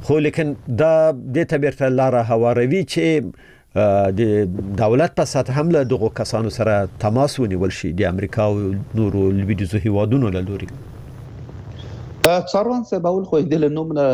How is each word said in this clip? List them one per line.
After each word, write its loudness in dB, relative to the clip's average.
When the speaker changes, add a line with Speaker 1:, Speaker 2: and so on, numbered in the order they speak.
Speaker 1:
خو 2
لیکن -2
دا 4
دې -2
ته -2
بیرته 0
لاره 2
هواروي 2
چې 0
آه، 4
د 0
دولت 2
په 0
سطح 0
هم 2
له 2
دغو 0
کسانو -4
سره 0
تماس 2
ونیول 0
شي، -4
د 0
امریکا 0
او 0
نورو 0
لویدیځو 0
هیوادونو 2
له -2
لوري؟ -8
Speaker 2:
آه، 4
څاروان 0
صاحب، -2
اول 0
خو 0
یې 0
د 2
له 2
نوم -6
نه 2